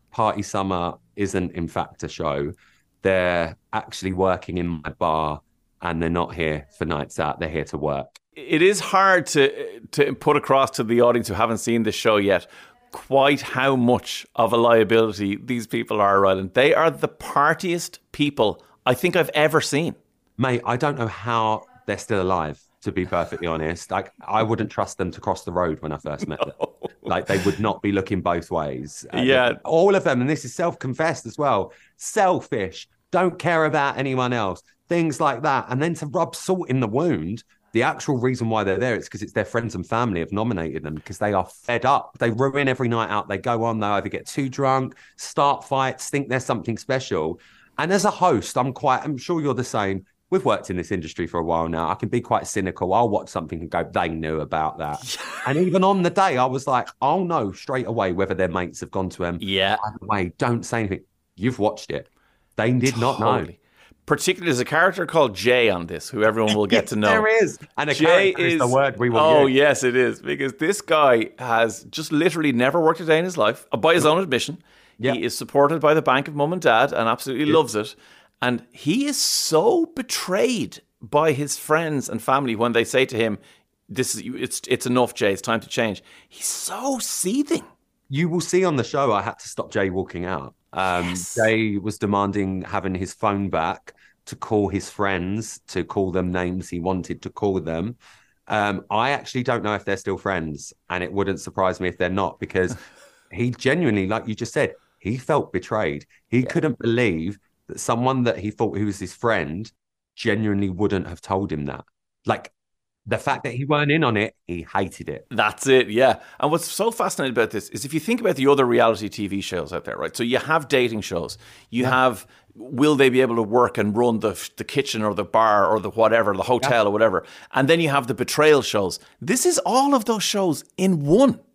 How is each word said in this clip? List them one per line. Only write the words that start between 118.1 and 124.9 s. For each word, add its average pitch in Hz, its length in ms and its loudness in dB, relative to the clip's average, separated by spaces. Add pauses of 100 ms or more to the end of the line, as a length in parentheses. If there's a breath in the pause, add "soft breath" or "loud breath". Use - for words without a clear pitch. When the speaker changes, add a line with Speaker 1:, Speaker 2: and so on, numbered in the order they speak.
Speaker 2:
about 190 160 0
the 135 100 0
other 139 180 6
reality 113 460 2
T 104 160 -6
V 98 160 -4
shows 85 320 -6
out 80 100 -6
there, - 140 -8
right? 82 180 -6
So - 60 -4
you 117 160 0
have 156 300 -2
dating 117 340 0
shows, 85 340 -6 (320 loud breath)
you 120 140 -2
Speaker 1:
Yeah. 127 80 2
Speaker 2:
have 127 360 2 (280 soft breath)
will 139 420 2
they 131 140 6
be 127 100 4
able 117 160 2
to 117 60 2
work 113 340 2
and 104 200 0
run 117 240 2
the, 101 180 -2 (180)
the 110 80 -10
kitchen 120 380 -4